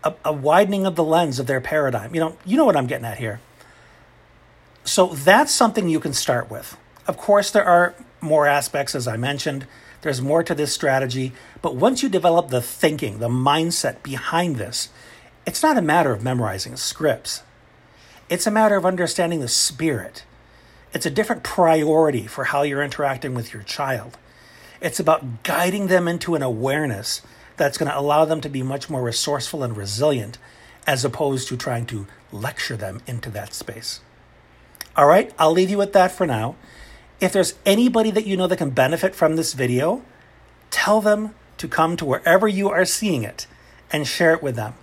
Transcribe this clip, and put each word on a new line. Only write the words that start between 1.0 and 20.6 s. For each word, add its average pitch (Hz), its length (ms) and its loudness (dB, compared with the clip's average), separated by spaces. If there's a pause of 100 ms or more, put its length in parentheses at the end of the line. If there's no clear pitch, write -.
lens 156 340 2
of 127 100 -4
their 135 140 0
paradigm. 127 540 -2
You 160 60 0
know, 160 240 -4
you 190 100 0
know 302 100 6
what 185 120 6
I'm 127 100 0
getting 123 180 -6
at 117 120 -8
here. 113 240 -8 (1400)
So 185 220 4
that's 185 440 4
something 214 380 2
you 156 100 2
can 147 140 -6
start 120 360 -2
with. - 280 -14 (300)
Of 143 100 -4
course, 202 340 2
there 202 140 4
are 175 280 6 (280)
more 151 260 4
aspects, 139 480 0
as 123 120 -4
I 113 100 -4
mentioned. 135 500 -4 (340)
There's 131 200 -2
more 151 220 2
to 160 120 -2
this 147 160 -2
strategy, 131 600 -2 (280)
but 139 140 -4
once 226 260 2
you 269 80 -2
develop 170 400 2
the 123 120 0
thinking, 135 580 -2
the 117 80 -2
mindset 143 760 0
behind 143 540 -4
this, 101 340 -8 (560)
it's - 180 -4
not 302 140 4
a 202 40 2
matter 156 320 2
of 101 100 -6
memorizing 113 540 -4
scripts. - 640 -4 (880)
It's 175 180 -2
a 214 40 0
matter 214 240 4
of 175 100 0
understanding 170 540 0
the 127 80 -4
spirit. 135 760 -2 (680)